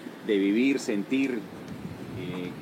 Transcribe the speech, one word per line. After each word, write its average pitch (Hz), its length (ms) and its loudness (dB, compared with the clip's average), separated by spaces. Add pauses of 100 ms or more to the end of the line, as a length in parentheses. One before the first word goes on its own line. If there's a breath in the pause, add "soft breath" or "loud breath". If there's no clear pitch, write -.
(280 loud breath)
de 104 100 6
vivir, 117 420 6
sentir, 123 600 0 (800)
eh, 90 320 -6 (100)